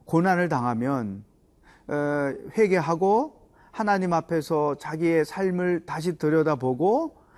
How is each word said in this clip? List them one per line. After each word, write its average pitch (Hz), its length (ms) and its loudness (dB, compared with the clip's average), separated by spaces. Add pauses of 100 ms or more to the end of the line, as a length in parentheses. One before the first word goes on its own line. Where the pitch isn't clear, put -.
고난을 175 440 2
당하면, 120 760 -2 (640)
어, 147 440 -2 (240)
회개하고 190 840 2 (320)
하나님 196 400 0
앞에서 156 640 0
자기의 160 480 0
삶을 180 600 -2
다시 165 320 -6
들여다보고 156 1000 0 (220)